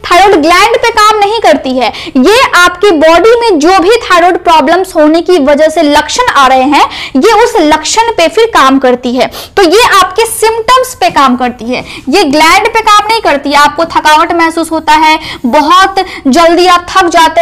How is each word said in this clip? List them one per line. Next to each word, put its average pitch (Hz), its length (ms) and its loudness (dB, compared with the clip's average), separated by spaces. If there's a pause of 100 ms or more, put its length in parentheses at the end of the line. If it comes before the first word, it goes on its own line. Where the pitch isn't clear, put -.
thyroid 370 380 2
gland 370 340 0
पे 466 160 -2
काम 427 260 0
नहीं 415 220 -2
करती 294 380 0
है, 220 140 -2 (260)
ये 392 220 4 (160)
आपकी 349 340 2 (100)
body 349 400 4
में 427 180 0
जो 339 200 2
भी 381 240 2
थायराइड 359 420 0
प्रॉब्लम्स 330 520 0
होने 311 260 2
की 359 180 0
वजह 294 280 2
से 330 140 -2
लक्षण 294 480 0
आ 277 160 2
रहे 262 160 2
हैं, 294 260 0 (280)
ये 359 160 2 (100)
उस 480 140 0
लक्षण 311 560 0
पे 339 160 0
फिर 453 260 0
काम 269 240 2
करती 247 300 -2
है। 240 180 -2 (300)
तो 403 60 2
ये 359 200 2 (160)
आपके 381 260 -2
symptoms 453 720 -2
पे 349 160 -2
काम 269 260 0
करती 247 280 -6
है, 240 200 -6 (240)
ये 277 160 2
gland 320 440 0
पे 453 120 -4
काम 415 280 0
नहीं 453 120 -2
करती 285 300 -2
है। 285 80 0
आपको 294 280 0
थकावट 320 460 0
महसूस 330 400 -4
होता 311 220 -2
है, 311 240 2 (280)
बहुत 359 580 0 (240)
जल्दी 330 380 2
आप 359 240 0
थक 370 180 0
जाते 330 320 2